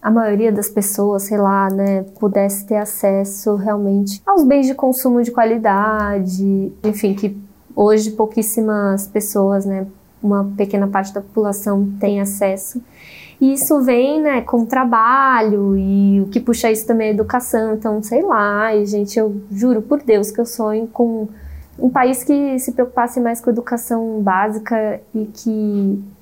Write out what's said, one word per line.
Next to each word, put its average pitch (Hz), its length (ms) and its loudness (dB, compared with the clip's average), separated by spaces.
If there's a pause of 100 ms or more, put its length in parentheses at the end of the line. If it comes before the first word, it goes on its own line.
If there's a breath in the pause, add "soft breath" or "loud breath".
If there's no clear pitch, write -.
a 214 100 -2
maioria 220 420 2
das 202 160 -2
pessoas, 202 560 -2
sei 208 120 -4
lá, 196 320 2
né, 196 360 0 (140)
pudesse 202 460 0
ter 214 120 -2
acesso 202 800 -2
realmente 202 680 -2
aos 381 200 4
bens 269 220 6
de 262 80 0
consumo 254 480 2
de 240 100 -2
qualidade, 202 1400 0 (120)
enfim, 208 300 0
que 202 220 -4 (380)
hoje 214 380 2
pouquíssimas 214 960 -2
pessoas, 196 580 0
né, 190 200 -4 (360)
uma 202 340 0
pequena 202 300 0
parte 196 260 -2
da 202 80 -6
população 202 800 -2
tem 202 200 0
acesso. 202 600 -4 (580 loud breath)
E 269 140 4
isso 277 300 2
vem, 262 400 2
né, 285 180 2
com 233 220 0
o 226 40 0
trabalho 233 1080 2
e 196 460 4
o 196 60 -2
que 226 120 0
puxa 233 300 0
isso 220 160 -2
também 226 220 0
é - 20 0
a 214 40 2
educação. 220 600 0
Então, 220 280 -4
sei 233 200 0
lá, 214 520 0
e, 208 120 2
gente, 208 320 -2
eu 208 320 -2
juro 220 320 0
por 294 200 0
Deus 208 280 2
que 220 100 -6
eu 233 60 0
sonho 220 400 -4
com 226 420 -2 (500 loud breath)
um 254 120 2
país 262 340 2
que 285 340 2
se 262 140 -6
preocupasse 254 480 -2
mais 233 200 -2
com - 100 0
a - 20 2
educação 226 680 -4
básica 214 800 -2 (140)
e 214 120 -4
que 208 760 -2 (200)